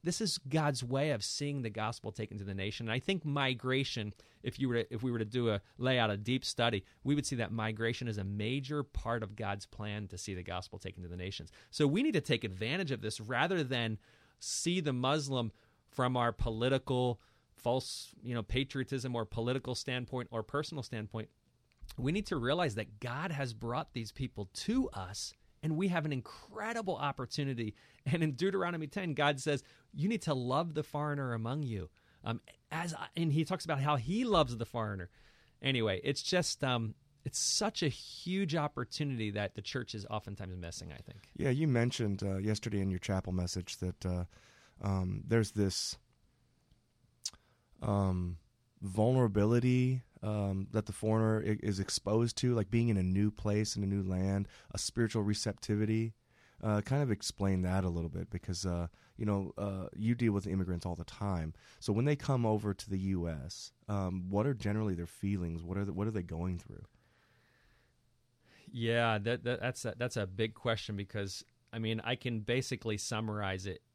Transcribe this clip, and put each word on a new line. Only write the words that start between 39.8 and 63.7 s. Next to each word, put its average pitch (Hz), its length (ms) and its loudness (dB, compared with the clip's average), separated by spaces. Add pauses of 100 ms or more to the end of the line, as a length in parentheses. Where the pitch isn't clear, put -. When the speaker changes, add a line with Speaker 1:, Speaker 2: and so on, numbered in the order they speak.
Speaker 1:
is 101 140 -6
oftentimes 98 480 -6
missing, 85 340 -8
I - 100 -12
think. - 340 -16
Speaker 2:
Yeah, - 140 2
you 147 180 4
mentioned, 117 560 2
uh, 95 140 0
yesterday 104 440 0
in 95 80 2
your 92 100 0
chapel 92 340 0
message 90 440 -2
that, - 280 -4
uh, 90 200 0 (560)
um, 95 440 0
there's 113 260 4
this, - 460 0 (1800)
um, 90 560 2 (440)
vulnerability 120 1200 4 (200)
um, 98 480 0
that 107 160 0
the 101 60 -6
foreigner 110 520 4
i-, 107 160 2
is 98 180 0
exposed 110 580 2
to, 123 180 2
like 101 160 0
being 117 180 4
in 107 80 4
a 92 60 4
new 98 260 4
place, 104 460 0
in 104 80 -2
a 98 40 0
new 98 140 2
land, 95 460 0 (260)
a - 60 -4
spiritual 113 420 0
receptivity? 107 920 0 (500)
Uh, 107 160 4
kind 139 240 2
of 127 80 2
explain 98 500 2
that 92 220 2
a 90 60 2
little 85 200 -2
bit 87 200 -6
because, 87 360 -6
uh, 87 220 0 (300)
you 107 80 -2
know, 98 320 2
uh, 98 300 -4 (100)
you 113 180 2
deal 117 160 4
with 101 160 2
immigrants 90 380 0
all 87 100 -2
the 85 80 -8
time. 87 500 -2 (280)
So - 100 0
when 113 140 4
they 147 100 4
come 131 300 0
over 107 280 2
to - 160 -10
the 98 100 0
U 95 280 0
S, 78 460 -8 (160)